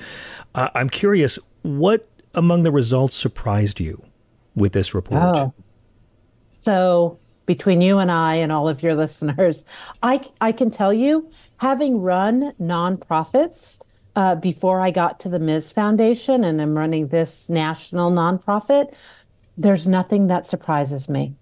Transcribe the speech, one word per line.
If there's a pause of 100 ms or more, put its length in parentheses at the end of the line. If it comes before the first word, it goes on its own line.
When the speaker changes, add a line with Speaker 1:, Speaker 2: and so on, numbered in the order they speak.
(540)
Speaker 1:
Uh,
I'm
curious, (240)
what (260)
among
the
results
surprised
you (520)
with
this
report? (160)
Speaker 2:
Oh. (1040)
So (260)
between
you
and
I
and
all
of
your
listeners, (380)
I, (200)
I
can
tell
you, (280)
having
run
nonprofits, (360)
uh,
before
I
got
to
the
Ms.
Foundation,
and
I'm
running
this
national
nonprofit, (600)
there's
nothing
that
surprises
me (100)